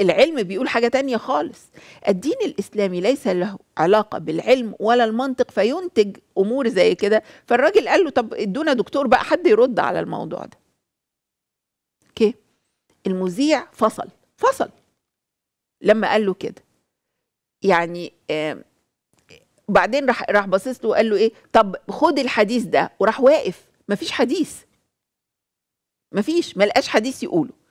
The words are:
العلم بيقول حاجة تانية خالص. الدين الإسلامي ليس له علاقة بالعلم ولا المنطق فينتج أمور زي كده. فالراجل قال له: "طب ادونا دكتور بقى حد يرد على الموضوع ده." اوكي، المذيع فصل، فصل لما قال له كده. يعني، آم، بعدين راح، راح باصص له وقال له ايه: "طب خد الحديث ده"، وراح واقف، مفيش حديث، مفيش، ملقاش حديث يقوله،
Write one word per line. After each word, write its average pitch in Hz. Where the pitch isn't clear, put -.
العلم 220
بيقول 196
حاجة 233
تانية 262
خالص. 294
الدين 233
الإسلامي 202
ليس 233
له 180
علاقة 202
بالعلم 208
ولا 233
المنطق 247
فينتج 226
أمور 226
زي 180
كده. 208
فالراجل 269
قال 349
له: 277
"طب 233
ادونا 262
دكتور 269
بقى 233
حد 349
يرد 233
على 135
الموضوع -
ده." -
اوكي، 226
المذيع 190
فصل، -
فصل -
لما 214
قال 214
له 185
كده. -
يعني، 175
آم، 151
بعدين 214
راح، -
راح 202
باصص 196
له 220
وقال 226
له 208
ايه: 226
"طب 214
خد 294
الحديث 233
ده"، 156
وراح 220
واقف، 262
مفيش 208
حديث، 285
مفيش، 311
ملقاش 208
حديث 254
يقوله، -